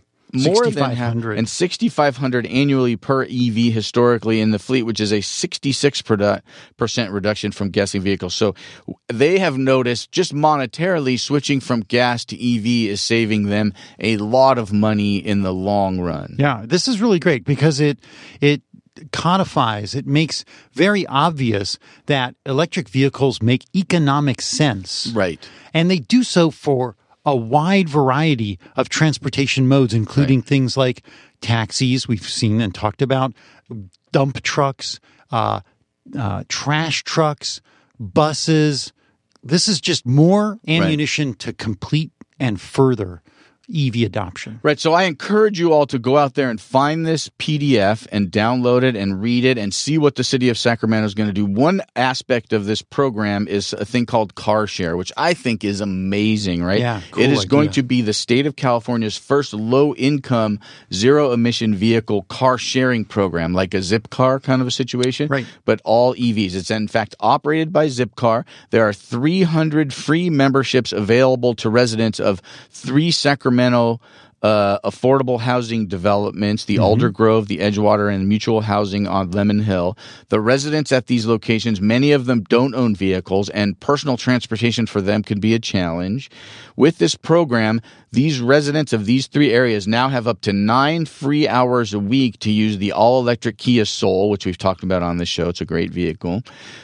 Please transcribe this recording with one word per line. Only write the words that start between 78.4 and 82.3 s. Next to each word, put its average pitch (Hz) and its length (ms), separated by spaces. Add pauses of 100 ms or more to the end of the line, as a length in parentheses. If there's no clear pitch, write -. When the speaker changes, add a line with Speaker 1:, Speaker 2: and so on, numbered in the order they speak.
Speaker 1:
Housing 101 440
on 95 260
Lemon 101 280
Hill. 95 380 (320)
The 107 100
residents 139 520
at 127 160
these 117 180
locations, 110 520
many 120 340
of 139 120
them 120 200